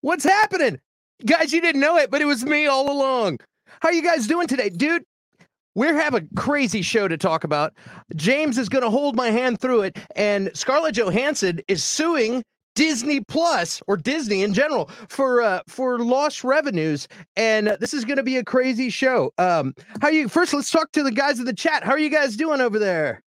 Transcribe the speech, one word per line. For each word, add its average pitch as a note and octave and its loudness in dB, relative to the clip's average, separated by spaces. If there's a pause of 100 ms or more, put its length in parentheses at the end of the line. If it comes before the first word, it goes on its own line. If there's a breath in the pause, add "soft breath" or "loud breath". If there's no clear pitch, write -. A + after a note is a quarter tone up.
What's D#4 -2
happening? F4+ 2 (440)
Guys, D#4 2
you E4 2
didn't D#4+ 2
know D#4 4
it, D4 2
but C#4+ 0
it D4 0
was C4 0
me D4+ 0
all C#4 2
along. B3+ 0 (420 loud breath)
How D#4+ 2
you E4 2
guys D#4+ 0
doing E4 0
today? A#3+ -2
Dude, C#4+ -2 (720 soft breath)
we A3+ 2
have D4+ 2
a A3+ 0 (160)
crazy B3 0
show G3+ 0
to E3 -2
talk D#3+ 0
about. D3+ -2 (420 loud breath)
James B3 0
is A#3+ -2
gonna B3+ 0
hold C4+ 0
my A#3+ 0
hand A#3+ 0
through B3+ 2
it, F#3+ -4 (160 loud breath)
and G3+ 0
Scarlett C#4+ 0
Johansson G3+ 0
is F#3+ -2
suing C4 -2 (320)
Disney C#4+ 0
Plus C#4+ -2
or G3+ 0
Disney G#3 -2
in G#3 0
general B3 0 (180 loud breath)
for, B3+ 0
uh, G3+ 2
for B3+ -2
lost C4+ 0
revenues, A3 0 (260 loud breath)
and G#3+ 2 (120)
this A#3 -6
is C4 -4
gonna C4+ -2
be C4 0
a B3 -2
crazy B3+ 0
show. A#3+ 0
Um, E3 2 (300 loud breath)
how D4 4
you, D4+ 2
first, F4 2
let's C#4+ -2
talk D#4+ 2
to D4+ 0
the C4+ 0
guys C#4 0
in A#3+ -6
the B3 -4
chat. D#4 -2
How G#3 0
are C#4+ 2
you D4+ 0
guys C#4 0
doing D4 0
over A3+ 0
there? E3+ -2 (100)